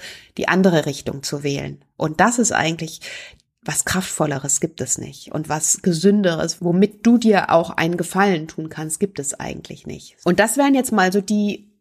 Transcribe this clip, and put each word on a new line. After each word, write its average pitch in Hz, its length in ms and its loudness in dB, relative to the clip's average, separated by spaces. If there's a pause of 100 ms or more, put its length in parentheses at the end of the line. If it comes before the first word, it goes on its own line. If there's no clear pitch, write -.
(380)
die - 120 -4
andere 175 360 4
Richtung 143 380 -6
zu 143 200 -8
wählen." 143 380 -6 (140)
Und 156 240 -2
das 226 180 4
ist 240 140 2
eigentlich, 160 480 -2 (600)
was - 240 -4
Kraftvolleres 147 760 -2
gibt - 220 -4
es - 160 -4
nicht. - 340 -14
Und 151 160 -6
was 151 340 -2
Gesünderes, 175 800 2
womit 175 460 2
du 233 100 8
dir 214 340 4
auch 165 180 4
einen 170 260 -2
Gefallen 175 540 0
tun 160 180 -10
kannst, 156 320 -8
gibt 196 200 -2
es - 200 -8
eigentlich - 480 -12
nicht. - 380 -14
Und 180 160 4
das 226 160 0
wären 277 180 4
jetzt 254 160 0
mal 185 220 2
so 202 80 2
die 208 600 -2